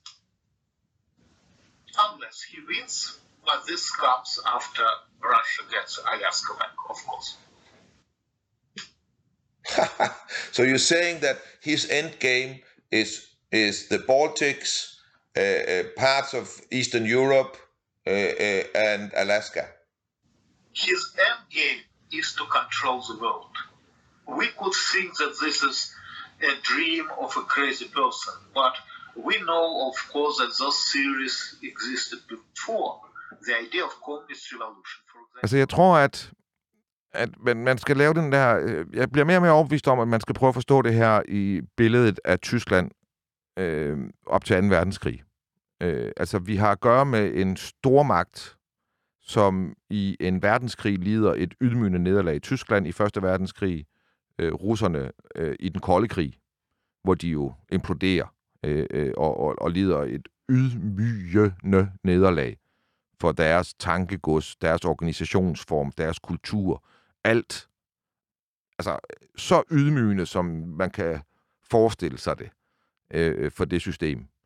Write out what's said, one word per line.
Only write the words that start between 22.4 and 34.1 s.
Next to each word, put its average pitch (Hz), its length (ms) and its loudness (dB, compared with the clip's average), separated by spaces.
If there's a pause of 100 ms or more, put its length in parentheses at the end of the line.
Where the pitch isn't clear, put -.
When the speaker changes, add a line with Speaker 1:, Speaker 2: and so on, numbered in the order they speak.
Speaker 1:
control 127 400 -4 (120)
the 110 140 -12
world. - 300 -6 (840)
We 220 60 0 (120)
could 190 180 -4 (160)
think 190 160 0 (140)
that 147 100 -2 (120)
this - 140 -2 (120)
is - 80 -6 (720)
a - 40 0 (180)
dream 165 320 -2 (200)
of - 60 -8 (120)
a - 20 -10 (100)
crazy 135 340 -2 (120)
person, - 340 -2 (260)
but - 140 2 (540)
we 220 60 0 (140)
know, 165 180 2 (240)
of - 60 -10 (160)
course, 147 300 0
that 117 100 -4 (100)
those 139 160 -2 (140)
theories 139 440 -2 (360)
existed 120 460 -8 (160)
before. - 560 -6 (580)
The 120 60 0 (120)
idea 170 180 -4
of - 80 -8 (140)
communist 147 460 -12